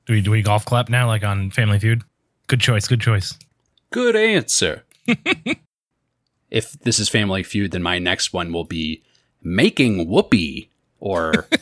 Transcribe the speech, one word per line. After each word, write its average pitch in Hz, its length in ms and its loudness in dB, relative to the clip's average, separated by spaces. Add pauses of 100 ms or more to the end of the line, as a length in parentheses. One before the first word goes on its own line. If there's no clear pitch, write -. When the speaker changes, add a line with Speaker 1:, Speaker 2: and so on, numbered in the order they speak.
Speaker 1:
Do 120 80 0
we, 107 80 4
do 104 80 2
we 110 120 4
golf 104 220 2
clap 120 240 0
now, 123 200 2
like 104 160 0
on 98 260 -2
Family 104 300 2
Feud? 113 220 2 (440)
Good 123 140 2
choice, 110 280 2
good 120 120 2
choice. 104 360 0 (540)
Speaker 2:
Good 240 260 0
answer. 190 680 0 (220)
Speaker 1:
<laughs> 240 80 2 (1400)
Speaker 2:
If - 300 -4
this - 180 -2
is 104 100 -2
Family 98 340 0
Feud, 101 300 -4
then 90 100 -4
my 87 160 -2
next 90 340 -4
one 87 200 -4
will 85 120 -4
be 80 380 -8 (400)
making 101 680 2
whoopee 98 640 0 (280)
or 82 500 -2 (140)